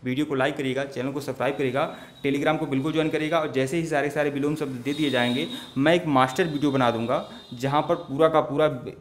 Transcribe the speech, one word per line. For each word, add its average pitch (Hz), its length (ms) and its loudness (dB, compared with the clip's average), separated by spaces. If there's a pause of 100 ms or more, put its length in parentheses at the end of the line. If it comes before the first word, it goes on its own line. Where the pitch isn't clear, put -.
वीडियो 127 220 -2
को 143 100 -4
like 135 220 0
करिएगा, 135 260 -2
चैनल 135 280 -6
को 143 80 -4
सब्सक्राइब 131 380 -4
करिएगा, 139 400 -2 (280)
Telegram 151 340 0
को 156 60 -4
बिल्कुल 139 280 -2
ज्वाइन 156 160 2
करिएगा 156 300 0
और 151 120 -4
जैसे 135 260 0
ही 165 80 0
सारे, 147 240 0
सारे 147 200 0
विलोम 139 260 -2
शब्द 135 260 -6
दे 135 120 -2
दिए 147 160 0
जाएंगे, 123 380 2 (300)
मैं 151 180 6
एक 175 100 2
master 131 380 4
video 147 280 0
बना 127 200 4
दूंगा 117 380 -2 (240)
जहां 135 280 0
पर 160 140 0
पूरा 160 340 2
का 156 120 4
पूरा 139 440 0 (160)